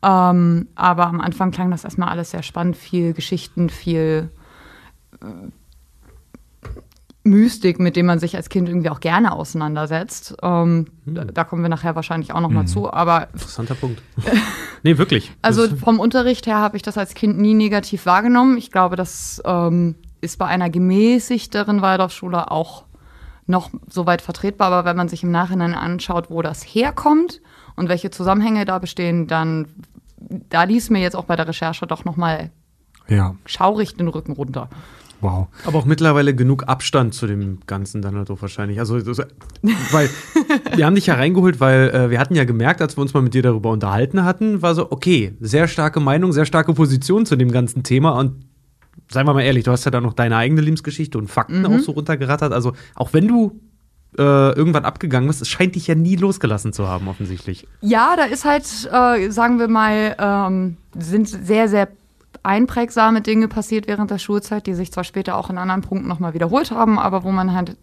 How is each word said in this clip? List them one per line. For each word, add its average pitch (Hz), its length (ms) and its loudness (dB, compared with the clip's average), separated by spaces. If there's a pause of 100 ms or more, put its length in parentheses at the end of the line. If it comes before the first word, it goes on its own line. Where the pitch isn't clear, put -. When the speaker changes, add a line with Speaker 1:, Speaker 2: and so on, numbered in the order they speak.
Speaker 1:
Ähm, 180 720 4
aber 175 340 0
am 170 120 -4
Anfang 180 300 -2
klang 180 200 -2
das 165 140 -6
erstmal 180 240 -6
alles 170 220 -6
sehr 175 120 -8
spannend, 175 360 -4
viel 170 340 -2
Geschichten, 170 560 -4
viel, 160 600 -2 (880)
äh, - 60 -16 (2000)
Mystik, 208 540 4
mit 175 180 0
dem 175 100 4
man 170 120 4
sich 170 180 -4
als 165 120 -10
Kind 180 200 0
irgendwie 170 200 0
auch 143 120 -10
gerne 180 320 2
auseinandersetzt. 156 1120 -6
Ähm, 170 440 2 (180)
Speaker 2:
Hm. 151 100 -8
Speaker 1:
da, 165 100 -8
da 165 200 -2
kommen 170 180 -6
wir 170 60 0
nachher 165 260 -2
wahrscheinlich 160 380 -6
auch 165 80 -2
noch 165 80 0
mal 101 140 2
Speaker 3:
Mhm. 90 60 0
Speaker 1:
zu, 196 240 -2
aber 170 400 0
Speaker 2:
Interessanter - 420 -10
Punkt. 127 280 -8 (140)
Speaker 1:
<laughs> 214 160 -4 (520)
Speaker 2:
Nee, 156 120 4
wirklich. 139 360 0 (100)
Speaker 1:
Also 226 240 2
Speaker 2:
Das 147 140 -2
Speaker 1:
vom 226 180 4
Unterricht 240 480 0
her 214 120 0
habe 208 180 0
ich 196 80 -10
das 214 120 -8
als 196 180 -4
Kind 208 220 0
nie 208 160 4
negativ 208 540 0
wahrgenommen. 240 500 4
Ich - 140 -8
glaube, 185 240 2
das, - 500 -8
ähm, 175 520 0 (240)
ist - 180 -10
bei 185 80 -2
einer 175 240 -2
gemäßigteren 208 1120 2
Waldorfschule 185 720 -2
auch - 320 -6 (640)
noch 180 220 0 (200)
so 175 160 -6
weit 170 160 -4
vertretbar, 196 480 -4
aber 180 180 0
wenn 175 80 -2
man 175 120 0
sich 170 160 -12
im 175 80 -2
Nachhinein 175 420 -2
anschaut, 170 560 -6
wo 165 120 -4
das 151 200 -8
herkommt 294 800 0 (360)
und 175 120 -4
welche 180 220 -2
Zusammenhänge 208 560 0
da 185 120 -2
bestehen, 170 480 -4
dann, 160 400 -2 (840)
da 165 160 2
ließ 220 260 0
mir 196 100 2
jetzt 180 160 -2
auch 180 80 -8
bei 175 120 -4
der 165 120 -2
Recherche 165 400 -6
doch 160 160 -8
noch 165 120 -8
mal 160 340 -4 (580)
Speaker 3:
Ja. 95 260 2 (120)
Speaker 1:
schaurig 202 500 -2
den 175 120 -2
Rücken 156 240 -8
runter. 131 360 -8 (520)
Speaker 3:
Wow. 92 280 -2 (160)
Speaker 2:
Aber 160 160 0
auch 113 40 0
mittlerweile 147 500 4
genug 131 340 2
Abstand 131 460 0
zu 117 120 -6
dem 101 400 -4
Ganzen 98 360 -8
dann 98 140 -6
halt 101 140 -8
auch 92 100 -10
wahrscheinlich. 104 380 -6
Also, 117 220 -2
das, 117 180 -6 (720)
weil 147 180 4 (340)
Speaker 1:
<laughs> - 340 -2
Speaker 2:
wir 151 100 4
haben 180 80 4
dich 202 120 2
ja 170 80 4
reingeholt, 175 440 4
weil, 131 320 6
äh, 127 200 2
wir 120 100 2
hatten 156 160 0
ja 139 80 4
gemerkt, 120 360 2
als 156 160 -2
wir 143 60 0
uns 135 120 -2
mal 139 80 2
mit 120 120 2
dir 127 80 2
darüber 113 280 2
unterhalten 113 540 0
hatten, 185 380 0
war 170 140 2
so, - 160 -2
okay, 127 480 2
sehr 135 260 2
starke 156 320 -2
Meinung, 156 340 2
sehr 147 120 2
starke 160 300 2
Position 156 520 2
zu 156 80 0
dem 127 160 4
ganzen 123 320 0
Thema. 135 280 2
Und 131 340 -2 (640)
seien 135 160 0
wir 143 80 4
mal 135 80 2
ehrlich, 127 220 2
du 123 80 2
hast 123 120 0
ja 139 60 -2
da 123 100 0
noch 117 120 0
deine 117 240 2
eigene 139 240 2
Lebensgeschichte 151 580 -2
und 104 100 -6
Fakten - 340 -2
Speaker 1:
Mhm. 190 40 2
Speaker 2:
auch 220 140 4
so 294 120 -2
runtergerattert. 147 600 -2
Also 123 220 0 (200)
auch - 180 -6
wenn 175 140 4
du, 226 320 2 (580)
äh, 143 60 2
irgendwann 143 640 4
abgegangen 131 420 -2
bist, 147 160 -2
es - 60 -6
scheint 185 260 0
dich 165 140 -8
ja 160 80 2
nie 175 180 2
losgelassen 170 580 0
zu 98 140 -4
haben, 92 220 -4
offensichtlich. 92 580 -10 (140)
Speaker 1:
Ja, 233 360 2
da 320 80 2
ist 262 200 -4
halt, 294 220 2 (260)
äh, 240 380 4
sagen 233 280 2
wir 233 80 0
mal, 214 540 2
ähm, 190 560 0 (200)
sind 180 320 0
sehr, 214 400 0
sehr 202 200 2 (540)
einprägsame 226 800 2
Dinge 220 280 2
passiert 214 400 -4
während 208 220 -2
der 202 80 -4
Schulzeit, 208 480 -4
die 190 80 -4
sich 175 180 -6
zwar 180 120 -6
später 185 320 -6
auch - 140 -6
in 185 80 -6
anderen 185 240 -2
Punkten 190 260 -6
noch 175 120 -4
mal 170 140 -4
wiederholt 170 360 0
haben, 220 280 2
aber 185 260 0
wo 190 80 -2
man 185 200 0
halt 180 300 -4